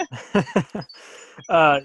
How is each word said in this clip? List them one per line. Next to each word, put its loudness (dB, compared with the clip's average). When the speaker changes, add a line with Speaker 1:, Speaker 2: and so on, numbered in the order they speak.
Speaker 1:
<laughs> -4
Speaker 2:
<laughs> -
Uh, 4